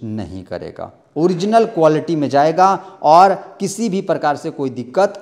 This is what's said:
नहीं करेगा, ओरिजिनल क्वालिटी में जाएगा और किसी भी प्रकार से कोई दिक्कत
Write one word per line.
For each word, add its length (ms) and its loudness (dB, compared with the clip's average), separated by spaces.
नहीं 380 -10
करेगा, 480 -12
ओरिजिनल 480 0
क्वालिटी 500 0
में 140 -2
जाएगा 440 2
और 300 6
किसी 300 -4
भी 120 -2
प्रकार 340 -2
से 140 -10
कोई 200 -6
दिक्कत 520 -4